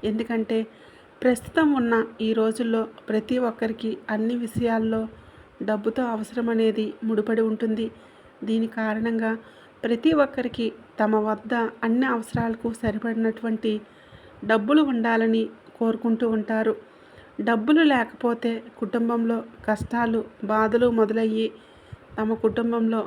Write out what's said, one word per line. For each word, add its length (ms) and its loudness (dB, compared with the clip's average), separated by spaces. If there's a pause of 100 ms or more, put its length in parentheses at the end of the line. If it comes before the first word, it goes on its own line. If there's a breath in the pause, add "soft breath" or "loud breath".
ఎందుకంటే 540 -2 (640 loud breath)
ప్రస్తుతం 460 2 (100)
ఉన్న 160 2 (260)
ఈ 100 0 (100)
రోజుల్లో 420 0 (280)
ప్రతి 280 0 (120)
ఒక్కరికి 420 -4 (220)
అన్ని 300 0
విషయాల్లో 580 0 (680 loud breath)
డబ్బుతో 320 -2 (120)
అవసరం 400 -4
అనేది 320 2 (200)
ముడిపడి 440 2
ఉంటుంది. 360 -2 (640 loud breath)
దీని 300 2
కారణంగా 540 0 (500 loud breath)
ప్రతి 300 2 (120)
ఒక్కరికి 440 -4 (300)
తమ 180 4 (140)
వద్ద 240 -4 (320)
అన్ని 280 2
అవసరాలకు 540 -2 (140)
సరిపడినటువంటి 920 -2 (680 loud breath)
డబ్బులు 400 4 (100)
ఉండాలని 540 2 (320)
కోరుకుంటూ 580 0
ఉంటారు. 400 0 (720 loud breath)
డబ్బులు 340 4 (140)
లేకపోతే 540 -2 (280)
కుటుంబంలో 580 0 (300)
కష్టాలు, 540 0 (300)
బాధలు 460 4
మొదలయ్యి 500 2 (680 loud breath)
తమ 300 -2
కుటుంబంలో 640 0